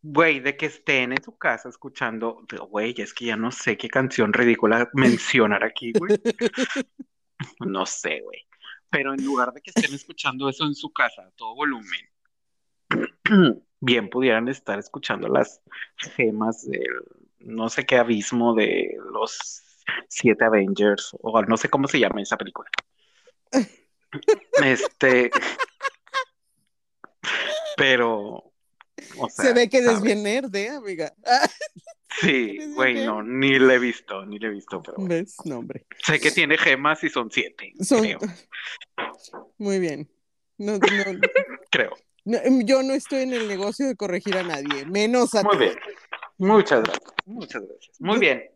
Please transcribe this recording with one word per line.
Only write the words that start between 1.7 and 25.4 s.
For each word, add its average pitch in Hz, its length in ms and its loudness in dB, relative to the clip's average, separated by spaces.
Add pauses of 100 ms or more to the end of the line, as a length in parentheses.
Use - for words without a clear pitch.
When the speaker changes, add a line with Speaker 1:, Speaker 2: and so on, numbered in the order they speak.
Speaker 1:
de-, - 120 -14
güey, 107 400 -4
es 101 160 -10
que 120 100 -10
ya 113 120 -2
no 113 140 -2
sé 113 240 -2
qué 117 140 -10
canción 123 440 0
ridícula 117 600 4
mencionar 110 720 2
aquí, 113 300 -6
güey. 202 300 2
Speaker 2:
<laughs> 240 680 -4 (680)
Speaker 1:
No 95 260 -4
sé, 78 380 -6
güey. - 240 -18 (420)
Pero 135 240 -2
en 135 100 -6
lugar 127 300 0
de 147 80 -20
que - 100 -20
estén 139 220 0
escuchando 139 560 -6
eso 143 160 -4
en 147 100 -2
su - 160 -14
casa 120 320 -2
a 92 80 -20
todo 113 240 -14
volumen, 113 540 -6 (800)
<clears throat> - 720 4 (180)
bien 120 300 0
pudieran 123 380 2
estar 107 320 -6
escuchando - 480 -6
las - 340 0 (540)
gemas 110 520 -2
del - 200 -6 (520)
no 113 300 -6
sé 127 160 -4
qué 131 120 4
abismo 117 580 2
de 87 400 0 (160)
los - 500 -8 (460)
siete - 380 2
Avengers, 101 760 2
o 110 220 0
no 113 140 2
sé - 120 -4
cómo 139 180 0
se 143 120 0
llama 101 220 0
esa 101 160 -4
película. - 320 -12 (840)
Speaker 2:
<laughs> 254 160 0 (960)
Speaker 1:
Este, 127 680 4 (2500)